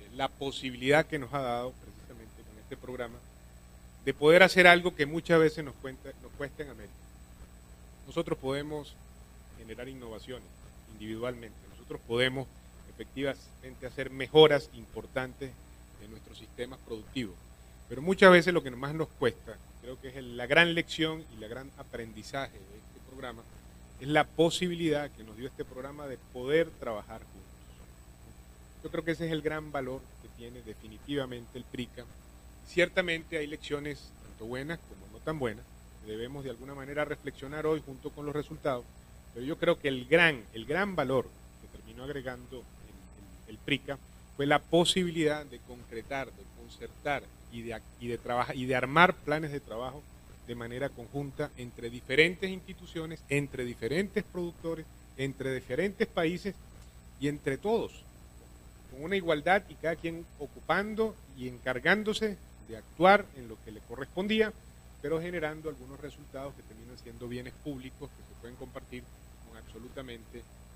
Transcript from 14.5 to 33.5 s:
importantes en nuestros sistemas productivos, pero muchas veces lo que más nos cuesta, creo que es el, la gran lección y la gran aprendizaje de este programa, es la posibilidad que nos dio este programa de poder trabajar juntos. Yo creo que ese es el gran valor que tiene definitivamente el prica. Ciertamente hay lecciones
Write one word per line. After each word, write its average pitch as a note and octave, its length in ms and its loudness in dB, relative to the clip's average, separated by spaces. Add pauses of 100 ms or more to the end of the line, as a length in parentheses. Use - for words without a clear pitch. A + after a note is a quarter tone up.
importantes B2+ 800 -8 (520)
en G#2+ 80 -16
nuestros - 260 -18
sistemas B2 480 -10
productivos, A2 500 -4 (540)
pero A#2+ 120 -6
muchas F#3+ 300 12
veces F3 220 12
lo D#3+ 100 6
que C3+ 80 -6
más C#3 220 -6
nos D#3+ 140 -2
cuesta, A2+ 500 0 (240)
creo B2+ 180 -12
que C3+ 100 -12
es B2+ 80 -14
el, A#2+ 200 -10
la B2 80 -4
gran E3 300 8
lección D#3+ 480 0 (120)
y G#2+ 40 -14
la G#2+ 80 -12
gran C3 320 -10
aprendizaje A#2+ 760 -8
de G2+ 240 -18
este - 320 -20
programa, B2+ 320 -12 (580)
es B2+ 80 -8
la D3+ 180 8
posibilidad E3 840 2
que A2 120 -16
nos A2 120 -14
dio B2 120 -10
este C3+ 180 -10
programa C#3 420 -12
de B2+ 100 -10 (140)
poder D3+ 380 2 (100)
trabajar A2+ 420 -6
juntos. - 200 -18 (1400)
Yo D3+ 80 -10
creo E3 120 -2
que E3 80 0
ese D#3+ 140 -2
es E3 60 -2
el D#3 100 -2
gran D#3 300 -4
valor C3 280 -4 (220)
que B2 60 -18 (100)
tiene A#2 240 -14
definitivamente A#2+ 960 -8
el A#2 60 -10
prica. B2 420 -8 (640)
Ciertamente F3 720 0
hay D3 100 -4
lecciones D3 640 -6 (140)